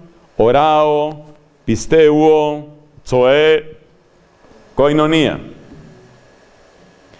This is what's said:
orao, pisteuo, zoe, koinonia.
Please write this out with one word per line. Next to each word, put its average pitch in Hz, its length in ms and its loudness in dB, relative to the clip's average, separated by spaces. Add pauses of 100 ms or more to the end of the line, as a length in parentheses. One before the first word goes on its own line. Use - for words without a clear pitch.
(380)
orao, 151 880 0 (400)
pisteuo, 151 1040 0 (380)
zoe, 147 720 0 (1000)
koinonia. 151 640 0 (1800)